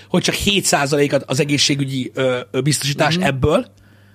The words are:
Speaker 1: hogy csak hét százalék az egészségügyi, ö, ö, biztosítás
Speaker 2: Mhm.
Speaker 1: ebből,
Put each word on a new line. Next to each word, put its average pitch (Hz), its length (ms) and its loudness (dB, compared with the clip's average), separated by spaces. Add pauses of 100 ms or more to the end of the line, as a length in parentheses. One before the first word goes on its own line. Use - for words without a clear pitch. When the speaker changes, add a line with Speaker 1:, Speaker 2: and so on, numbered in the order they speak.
Speaker 1:
hogy 180 140 2
csak 160 120 0
hét 202 280 0
százalék 143 520 2 (100)
az 131 140 -2
egészségügyi, 139 760 0
ö, 127 260 0 (120)
ö, 131 100 0
biztosítás 143 560 0
Speaker 2:
Mhm. 180 80 -2
Speaker 1:
ebből, 147 400 0 (500)